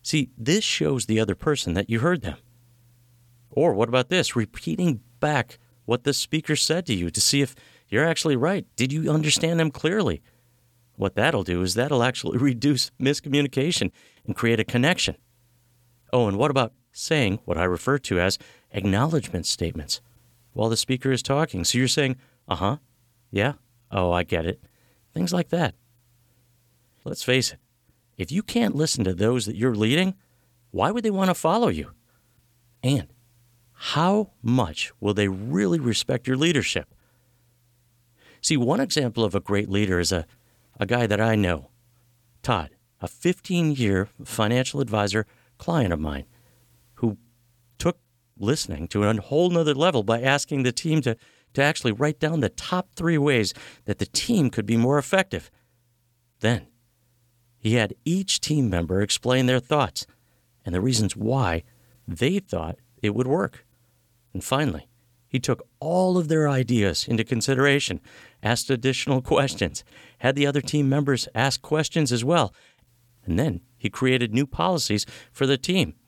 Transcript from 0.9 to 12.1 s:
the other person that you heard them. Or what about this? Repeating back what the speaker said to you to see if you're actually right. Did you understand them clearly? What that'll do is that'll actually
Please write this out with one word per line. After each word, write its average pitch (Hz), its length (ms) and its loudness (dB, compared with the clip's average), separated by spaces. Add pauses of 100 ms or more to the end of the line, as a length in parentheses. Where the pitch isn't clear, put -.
the 110 120 2
other 104 160 0
person 139 400 -2
that 98 160 -2
you 113 80 0
heard 160 240 0
them. 76 140 -8 (1120)
Or 151 240 2
what 110 140 2
about 123 200 0
this? - 280 0
Repeating 147 640 -2 (180)
back 147 400 -2 (260)
what 120 200 -2
the 147 80 2
speaker - 420 -2
said 165 320 0
to 123 80 -2
you 87 160 -2
to 104 100 -4
see 139 220 2
if - 140 -2 (320)
you're 127 180 2
actually 160 300 0
right. 160 280 0 (120)
Did 131 160 0
you 156 180 -2
understand 156 480 2
them 160 140 2
clearly? 160 500 0 (720)
What 98 220 -2
that'll 120 260 2
do 87 180 0
is 90 140 0
that'll 123 300 2
actually - 340 -2